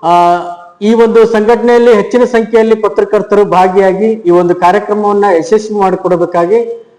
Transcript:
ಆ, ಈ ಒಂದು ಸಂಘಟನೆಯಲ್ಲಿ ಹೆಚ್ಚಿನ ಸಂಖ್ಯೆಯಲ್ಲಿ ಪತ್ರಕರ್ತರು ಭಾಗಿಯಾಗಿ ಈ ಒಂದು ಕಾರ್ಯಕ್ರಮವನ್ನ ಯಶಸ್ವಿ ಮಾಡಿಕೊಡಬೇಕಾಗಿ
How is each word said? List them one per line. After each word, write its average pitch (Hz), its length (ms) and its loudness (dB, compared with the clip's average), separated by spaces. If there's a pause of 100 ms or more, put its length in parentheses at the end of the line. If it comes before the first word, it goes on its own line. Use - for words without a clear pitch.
ಆ, 165 60 -2 (720)
ಈ 208 120 0
ಒಂದು 226 320 4
ಸಂಘಟನೆಯಲ್ಲಿ 226 680 2
ಹೆಚ್ಚಿನ 214 300 0
ಸಂಖ್ಯೆಯಲ್ಲಿ 226 520 0
ಪತ್ರಕರ್ತರು 208 720 -2
ಭಾಗಿಯಾಗಿ 185 600 0
ಈ 220 240 -2
ಒಂದು 175 260 2
ಕಾರ್ಯಕ್ರಮವನ್ನ 202 720 0 (120)
ಯಶಸ್ವಿ 214 400 -2
ಮಾಡಿಕೊಡಬೇಕಾಗಿ 180 1080 -2 (140)